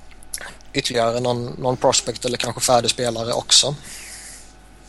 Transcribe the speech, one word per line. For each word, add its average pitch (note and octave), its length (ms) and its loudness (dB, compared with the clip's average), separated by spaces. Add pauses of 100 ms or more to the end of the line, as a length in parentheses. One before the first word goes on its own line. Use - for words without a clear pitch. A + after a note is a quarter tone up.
(720)
ytterligare A#2 460 2
någon, B2 260 0
någon B2+ 320 -2
prospect - 480 2
eller A#2+ 120 -2
kanske A#2+ 240 -4
färdig A#2+ 300 6
spelare A#2 420 -2
också. - 420 4 (1120)